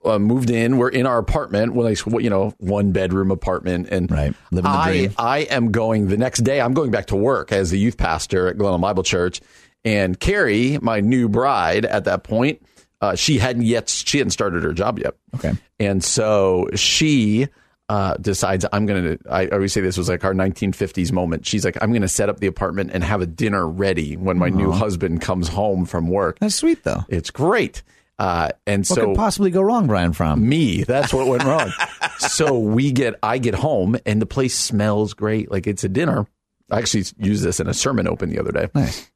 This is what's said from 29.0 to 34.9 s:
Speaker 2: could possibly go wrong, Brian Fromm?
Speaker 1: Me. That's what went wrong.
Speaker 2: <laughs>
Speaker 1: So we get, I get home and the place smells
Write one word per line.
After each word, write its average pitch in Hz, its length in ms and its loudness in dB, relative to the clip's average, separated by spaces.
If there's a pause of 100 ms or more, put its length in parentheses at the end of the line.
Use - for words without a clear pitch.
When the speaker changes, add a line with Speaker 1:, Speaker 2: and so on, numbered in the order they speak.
Speaker 2:
could 98 100 2
possibly 202 340 2
go 185 100 2
wrong, 214 260 4
Brian 87 260 2
Fromm? 78 340 2
Speaker 1:
Me. 131 360 2
That's 135 300 0
what 131 140 2
went 127 160 2
wrong. 156 340 0
Speaker 2:
<laughs> - 40 -2 (360)
Speaker 1:
So 143 400 0
we 117 360 2
get, 123 280 2
I 113 180 0
get 117 160 0
home 117 500 0
and 107 160 2
the 107 40 0
place 131 320 -2
smells 104 560 0